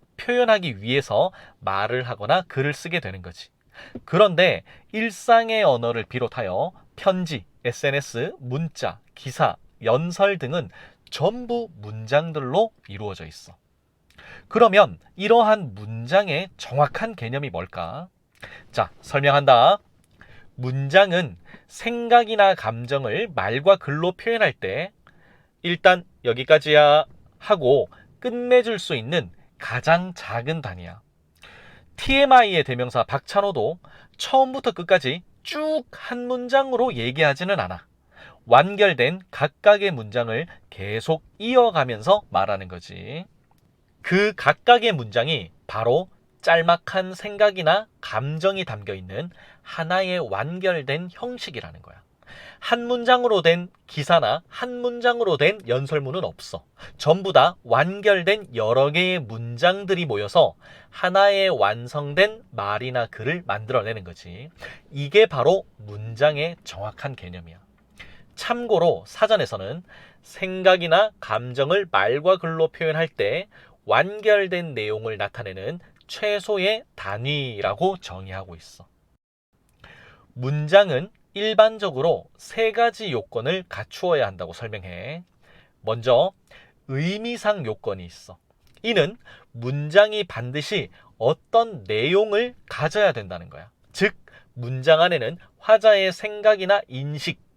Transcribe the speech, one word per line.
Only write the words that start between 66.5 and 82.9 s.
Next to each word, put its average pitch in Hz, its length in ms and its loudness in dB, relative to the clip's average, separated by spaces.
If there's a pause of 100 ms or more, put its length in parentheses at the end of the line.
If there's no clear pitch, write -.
정확한 107 520 -12
개념이야. 87 440 -18 (760)
참고로 185 720 0
사전에서는 151 760 -2 (380)
생각이나 185 1000 0
감정을 135 720 -2
말과 139 460 2
글로 160 320 -2
표현할 160 380 -4
때 123 400 -4 (380)
완결된 185 880 0
내용을 107 440 -6
나타내는 101 640 -10 (300)
최소의 208 720 -4 (120)
단위라고 120 1000 -4
정의하고 95 580 -14
있어. - 320 -20 (1500)
문장은 151 800 2 (220)
일반적으로 202 920 0 (120)
세 220 340 -4
가지 226 400 -2